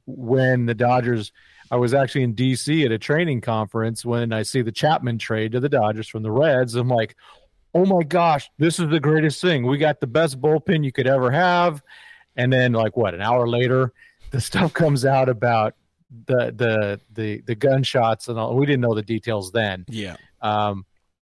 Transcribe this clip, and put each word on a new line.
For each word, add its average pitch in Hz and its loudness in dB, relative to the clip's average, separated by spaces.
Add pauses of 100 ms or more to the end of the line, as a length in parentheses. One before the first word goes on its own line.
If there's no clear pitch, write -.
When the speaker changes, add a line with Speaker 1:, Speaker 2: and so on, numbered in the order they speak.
Speaker 1:
when 127 0
the 117 -2
Dodgers, 120 0 (360)
I 123 -2
was 123 2
actually 135 0
in 120 0
D 127 0
C 151 0
at 113 2
a 110 0
training 147 -2
conference 110 -4
when 117 -2
I 110 -2
see 131 -2
the 110 0
Chapman 127 0
trade 110 -4
to 123 -2
the 139 -2
Dodgers 110 0
from 110 -10
the 107 -4
Reds. 127 2
I'm 120 -2
like, 117 -2 (580)
"Oh 180 4
my 190 4
gosh, 160 0
this 160 0
is 160 -2
the 160 2
greatest 151 2
thing. 151 0
We 139 0
got 147 0
the 139 -4
best 135 0
bullpen 156 2
you 135 -4
could 127 -2
ever 131 2
have." 175 2 (540)
And 123 2
then, 127 4
like, 113 0
what, 101 0
an 87 -8
hour 120 2
later, 123 0 (380)
the 123 -2
stuff 185 -2
comes 143 2
out 135 2
about 113 0 (500)
the, 120 0
the, 107 0 (140)
the, 107 -6
the 117 -4
gunshots 127 0
and 113 -6
all. 117 -4
We 139 2
didn't 143 0
know 117 2
the 107 -2
details 107 -6
then. 98 -2
Speaker 2:
Yeah. 104 -10 (240)
Speaker 1:
Um, 104 -2 (380)